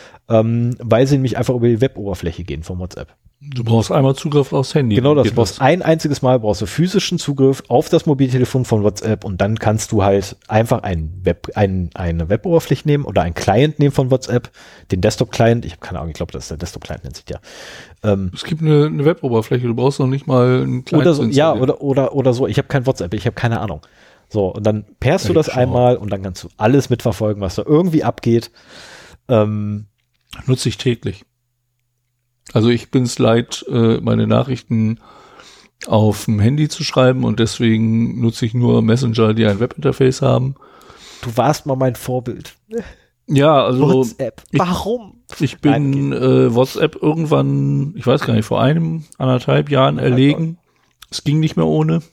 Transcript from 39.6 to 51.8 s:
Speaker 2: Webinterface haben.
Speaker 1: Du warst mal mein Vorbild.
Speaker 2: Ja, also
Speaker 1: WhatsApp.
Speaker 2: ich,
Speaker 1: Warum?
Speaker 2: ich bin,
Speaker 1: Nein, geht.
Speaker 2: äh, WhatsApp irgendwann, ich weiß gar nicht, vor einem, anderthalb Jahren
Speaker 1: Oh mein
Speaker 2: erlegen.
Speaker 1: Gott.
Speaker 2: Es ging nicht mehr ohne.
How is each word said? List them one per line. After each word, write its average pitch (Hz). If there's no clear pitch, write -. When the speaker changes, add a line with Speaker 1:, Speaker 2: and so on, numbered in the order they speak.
Speaker 2:
Webinterface -
haben. 131
Speaker 1:
Du 117
warst 131
mal 135
mein 131
Vorbild. 127
Speaker 2:
Ja, 139
also 127
Speaker 1:
WhatsApp. 120
Speaker 2:
ich, -
Speaker 1:
Warum? 190
Speaker 2:
ich 143
bin, 147
Speaker 1:
Nein, 139
geht. 123
Speaker 2:
äh, 131
WhatsApp 135
irgendwann, 143
ich -
weiß 135
gar -
nicht, 110
vor -
einem, 160
anderthalb 139
Jahren 139
Speaker 1:
Oh 127
mein 131
Speaker 2:
erlegen. 156
Speaker 1:
Gott. -
Speaker 2:
Es -
ging 151
nicht 156
mehr 160
ohne. 156